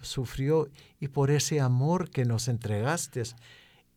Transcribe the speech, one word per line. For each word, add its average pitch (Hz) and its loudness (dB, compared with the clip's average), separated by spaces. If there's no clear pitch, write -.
sufrió 143 -2
y 139 -4
por 139 2
ese 147 2
amor 139 2
que 131 0
nos 117 0
entregaste 117 -2